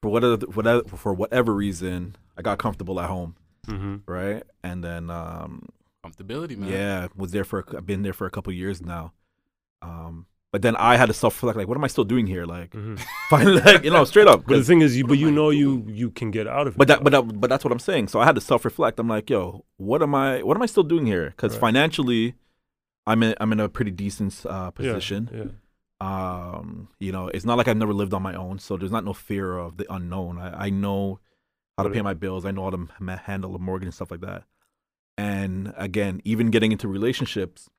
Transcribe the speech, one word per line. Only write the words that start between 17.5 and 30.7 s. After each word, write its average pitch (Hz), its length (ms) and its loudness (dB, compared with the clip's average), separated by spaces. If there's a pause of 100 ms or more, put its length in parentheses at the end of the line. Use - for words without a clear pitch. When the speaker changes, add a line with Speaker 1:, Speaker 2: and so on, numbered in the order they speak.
Speaker 1:
that's 135 120 0
what 120 100 0
I'm 120 60 -2
saying. 131 300 -2
So - 120 -2
I 117 40 6
had 151 120 8
to - 40 0
self-reflect. 120 580 0
I'm 113 100 -2
like, 107 200 -2
"Yo, 95 380 -2 (100)
what 117 260 0
am 143 120 0
I, 135 280 0
what 135 140 2
am 226 60 -2
I 247 40 0
still 214 160 2
doing 160 220 2
here?" 90 320 -2
'Cause 110 160 -2
Speaker 2:
Right. 110 80 -6
Speaker 1:
financially, 123 760 2 (720)
I'm 110 160 4
in, 110 160 2
I'm 107 140 0
in 110 80 0
a 107 80 0
pretty 104 220 -4
decent, 98 560 -6
uh, - 20 -8 (160)
Speaker 2:
Yeah, 90 60 -10
Speaker 1:
position. 110 600 -6
Speaker 2:
yeah. 113 120 -12 (580)
Speaker 1:
Um, 90 840 -8 (100)
you 95 140 -6
know, 92 160 -8
it's 95 160 -8
not 120 140 2
like 120 100 2
I've 113 80 2
never 110 160 0
lived 98 220 -2
on 92 80 -4
my 95 120 -6
own, 92 240 -10
so 95 200 -8
there's 92 120 -6
not 110 140 -4
no 101 80 -6
fear 92 460 -6
of 85 180 -10
the - 160 -10
unknown. 87 460 -8
I, 90 280 -10
I 101 40 -2